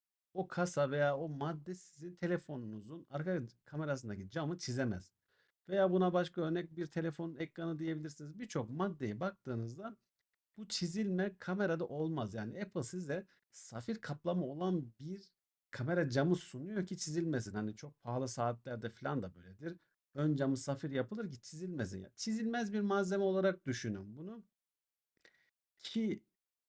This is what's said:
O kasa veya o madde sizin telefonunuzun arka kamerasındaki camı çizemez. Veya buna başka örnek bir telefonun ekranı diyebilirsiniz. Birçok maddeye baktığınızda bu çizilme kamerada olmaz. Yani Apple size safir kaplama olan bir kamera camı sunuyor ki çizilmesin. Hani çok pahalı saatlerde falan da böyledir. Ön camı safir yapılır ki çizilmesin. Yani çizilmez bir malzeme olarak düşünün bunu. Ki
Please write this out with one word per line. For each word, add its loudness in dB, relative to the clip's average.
O -2
kasa 2
veya 4
o -2
madde -4
sizin -12
telefonunuzun -2
arka 0
kamerasındaki -4
camı -2
çizemez. 0
Veya 6
buna 6
başka 2
örnek 0
bir -2
telefonun -2
ekranı -4
diyebilirsiniz. -4
Birçok -2
maddeye 0
baktığınızda -4
bu -12
çizilme 0
kamerada 2
olmaz. 0
Yani -4
Apple -2
size -4
safir -6
kaplama 0
olan 0
bir -10
kamera 2
camı 6
sunuyor -2
ki -6
çizilmesin. 0
Hani -2
çok -14
pahalı 0
saatlerde -2
falan -2
da -6
böyledir. -10
Ön 4
camı 4
safir -2
yapılır -2
ki -10
çizilmesin. -4
Yani -14
çizilmez 0
bir 2
malzeme 4
olarak 4
düşünün -2
bunu. -10
Ki 0